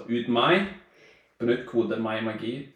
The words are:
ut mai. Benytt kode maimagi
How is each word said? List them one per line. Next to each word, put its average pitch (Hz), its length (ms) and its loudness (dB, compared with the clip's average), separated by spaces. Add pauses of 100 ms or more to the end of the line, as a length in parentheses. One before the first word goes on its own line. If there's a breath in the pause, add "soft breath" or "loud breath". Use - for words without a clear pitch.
ut 117 220 -2
mai. 151 380 4 (760 soft breath)
Benytt 120 260 0
kode 113 320 0
maimagi 113 760 -4